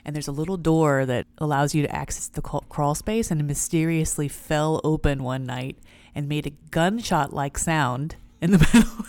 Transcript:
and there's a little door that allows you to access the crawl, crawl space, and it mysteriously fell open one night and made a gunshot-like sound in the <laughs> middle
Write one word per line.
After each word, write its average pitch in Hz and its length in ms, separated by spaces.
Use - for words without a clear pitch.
and 147 100
there's 147 140
a 143 40
little 160 260
door 156 480
that 123 200
allows 147 360
you 151 80
to - 120
access - 340
the - 140
crawl, - 260
crawl 147 260
space, 220 360
and 160 100
it 147 40
mysteriously 156 840
fell 156 560
open 147 380
one 131 240
night 127 320
and 143 140
made 147 180
a 143 40
gunshot-like 165 840
sound 147 600
in 170 100
the 196 80
<laughs> - 160
middle 220 340